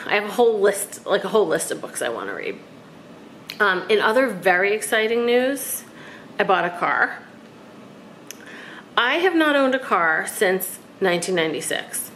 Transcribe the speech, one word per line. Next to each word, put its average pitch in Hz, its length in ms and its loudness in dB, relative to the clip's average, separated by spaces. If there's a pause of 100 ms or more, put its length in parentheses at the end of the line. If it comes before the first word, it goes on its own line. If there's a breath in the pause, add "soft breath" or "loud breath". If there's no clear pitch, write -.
I 185 100 0
have 208 100 0
a 208 60 -8
whole 226 280 4
list, - 460 0
like, 196 180 0
a 196 60 -4
whole 202 180 4
list 160 240 -2
of 156 100 -8
books - 200 -10
I 123 80 -2
wanna 98 260 -6
read. - 240 -8 (1000)
Um, 185 300 2
in 214 100 4
other 240 280 4
very 190 460 2
exciting 220 520 0
news, 254 580 0 (560 loud breath)
I 208 40 2
bought 185 200 2
a 175 60 -2
car. - 480 0 (1800 loud breath)
I 247 200 2
have 349 200 2
not 302 200 4
owned 269 180 2
a 262 60 0
car 180 480 0
since 190 500 0 (240)
nineteen 175 320 0
ninety-six. - 840 -4